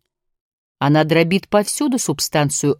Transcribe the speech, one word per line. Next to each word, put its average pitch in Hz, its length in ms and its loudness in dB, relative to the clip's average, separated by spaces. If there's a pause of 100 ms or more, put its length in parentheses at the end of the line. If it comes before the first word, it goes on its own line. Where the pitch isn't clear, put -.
(800)
Она 147 260 2
дробит 165 440 0
повсюду 240 500 -2
субстанцию 147 800 -2